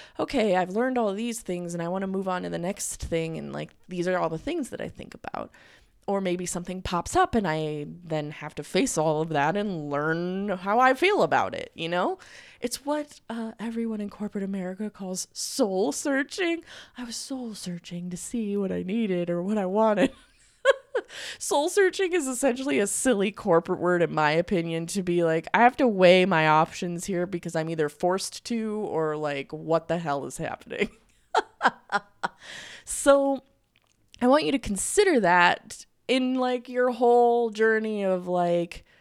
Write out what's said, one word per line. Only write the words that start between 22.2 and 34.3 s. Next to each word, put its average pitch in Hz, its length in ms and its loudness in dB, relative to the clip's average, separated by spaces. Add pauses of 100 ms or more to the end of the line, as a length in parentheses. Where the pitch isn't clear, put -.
essentially 262 500 0
a 208 80 2
silly 202 460 2
corporate 175 480 2
word, 175 220 2
in 151 120 2
my 156 180 2
opinion, 165 560 0
to 196 140 -4
be 175 220 0
like, 165 300 0
"I 190 60 2
have 247 180 6
to 277 100 4
weigh 185 380 8
my 160 220 4
options 165 580 2
here 180 200 0
because 175 300 -6
I'm 160 140 -2
either 160 180 0
forced - 580 -2
to 220 360 -4
or, 156 340 -2
like, 143 360 -4
what 160 360 0
the 165 100 0
hell 143 280 -2
is 135 120 -10
happening?" - 520 -6 (440)
<laughs> - 1500 -4
So 277 580 2 (800)
I 247 60 4
want 285 160 6